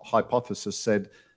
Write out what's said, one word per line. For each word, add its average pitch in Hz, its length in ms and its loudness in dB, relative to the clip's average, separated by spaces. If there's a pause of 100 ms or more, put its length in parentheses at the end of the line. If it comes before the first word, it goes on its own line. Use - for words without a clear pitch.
hypothesis 107 760 0
said 104 320 0 (260)